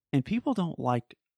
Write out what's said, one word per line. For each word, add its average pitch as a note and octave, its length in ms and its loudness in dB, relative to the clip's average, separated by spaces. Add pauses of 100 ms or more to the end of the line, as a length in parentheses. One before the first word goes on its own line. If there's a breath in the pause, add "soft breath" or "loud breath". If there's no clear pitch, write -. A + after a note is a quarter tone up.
(140)
And C#3 100 4
people A#3+ 300 0
don't F3 260 -2
like B2 360 -2 (220)